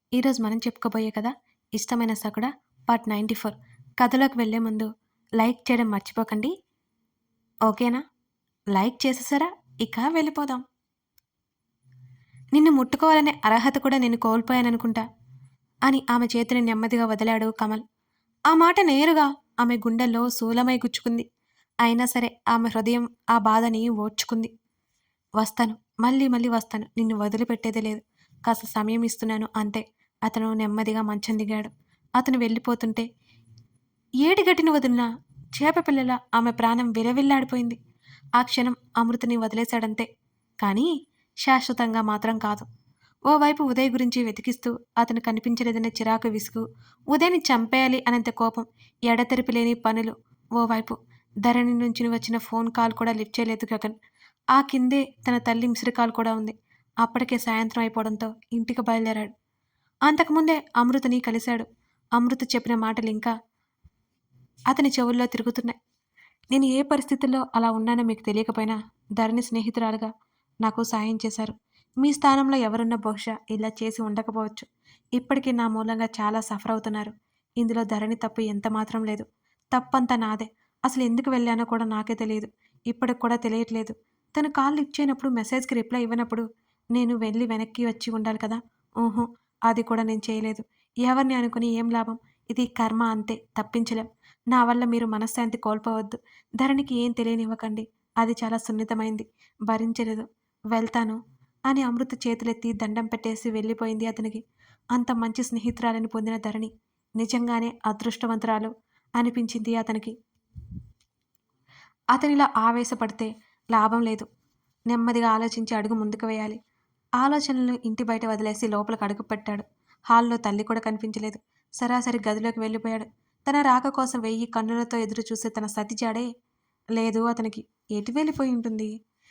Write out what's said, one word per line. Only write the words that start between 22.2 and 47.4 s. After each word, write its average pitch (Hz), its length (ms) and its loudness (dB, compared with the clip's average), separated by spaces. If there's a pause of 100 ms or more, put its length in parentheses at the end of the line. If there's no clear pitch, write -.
ఆమె 226 200 4
హృదయం 233 400 0 (220)
ఆ 233 80 6
బాధని 226 500 4
ఓర్చుకుంది. 220 680 -2 (800)
"వస్తాను, 220 400 0 (240)
మళ్ళీ 262 280 4
మళ్ళీ 240 200 2
వస్తాను, 220 380 -2 (100)
నిన్ను 220 200 0
వదిలిపెట్టేదే 220 640 -2
లేదు. 214 200 -6 (460)
కాస్త 220 200 0
సమయం 220 360 -2
ఇస్తున్నాను 220 540 -4
అంతే." 214 360 -4 (300)
అతను 220 300 -2
నెమ్మదిగా 220 500 -2
మంచం 208 360 -4
దిగాడు. 214 320 -4 (440)
అతను 262 240 2
వెళ్ళిపోతుంటే 233 760 -2 (1000)
ఏటిగట్టిన 339 560 4
వదిలిన 247 480 2 (220)
చేప 302 380 0
పిల్లల 262 400 0 (160)
ఆమె 233 160 4
ప్రాణం 233 420 2
విలవిల్లాడిపోయింది. 247 840 2 (560)
ఆ 247 80 8
క్షణం 247 340 0 (200)
అమృతని 233 400 0
వదిలేశాడంతే, 226 800 -4 (440)
కానీ 247 460 0 (300)
శాశ్వతంగా 247 640 2
మాత్రం 214 380 0
కాదు. 208 280 -4 (640)
ఓవైపు 294 340 6
ఉదయ్ 262 280 2
గురించి 247 340 0
వెతికిస్తూ 240 540 -6 (200)
అతను 240 220 2
కనిపించలేదనే 233 680 -2
చిరాకు, 226 400 0
విసుగు, 220 460 -6 (340)
ఉదయ్ని 330 300 4
చంపేయాలి 254 720 2